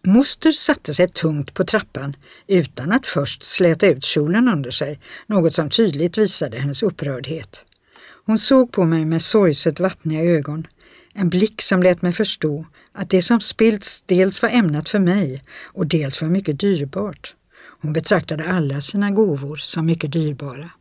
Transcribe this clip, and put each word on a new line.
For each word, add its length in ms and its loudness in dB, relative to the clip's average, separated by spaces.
Moster 500 4
satte 420 -2
sig 160 4
tungt 440 -4
på 100 -2
trappan 520 -4
utan 440 0
att 160 2
först 360 -4
släta 440 2
ut 160 2
kjolen 440 2
under 240 -2
sig, 280 -6
något 260 2
som 160 0
tydligt 480 0
visade 400 0
hennes 260 -4
upprördhet. 800 -6
Hon 140 2
såg 320 4
på 140 2
mig 200 2
med 160 0
sorgset 580 2
vattniga 440 -2
ögon, 440 0
en 160 0
blick 320 0
som 220 2
lät 180 4
mig 120 0
förstå 520 -4
att 160 -10
det 120 4
som 200 2
spillts 640 0
dels 360 2
var 80 0
ämnat 400 0
för 100 0
mig 440 0
och 240 -6
dels 340 -2
var 80 -2
mycket 300 -2
dyrbart. 760 -4
Hon 120 -6
betraktade 560 -2
alla 320 -2
sina 300 -2
gåvor 440 0
som 300 -6
mycket 260 -2
dyrbara. 580 -6